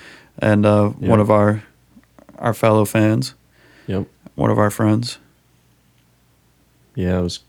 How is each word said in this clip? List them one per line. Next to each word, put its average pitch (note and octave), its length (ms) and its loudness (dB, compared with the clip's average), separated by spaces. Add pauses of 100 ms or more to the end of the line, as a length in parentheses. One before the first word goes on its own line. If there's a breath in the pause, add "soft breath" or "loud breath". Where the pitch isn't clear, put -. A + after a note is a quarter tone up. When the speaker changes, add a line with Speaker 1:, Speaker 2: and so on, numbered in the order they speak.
(400 loud breath)
Speaker 1:
and, G#2 280 2
uh, G#2 320 2
Speaker 2:
Yeah. F#2+ 100 -2
Speaker 1:
one A2 100 4
of G#2 120 0
our, G#2 320 0 (720)
our A2+ 160 -4
fellow A2 320 2
fans. A2 480 0 (540 soft breath)
Speaker 2:
Yep. G2 180 -6 (300)
Speaker 1:
One A2+ 160 0
of A2 80 0
our G#2 100 2
friends. A2 480 -2 (1800)
Speaker 2:
Yeah, F2+ 220 -2
it - 20 -2
was, F2 280 -6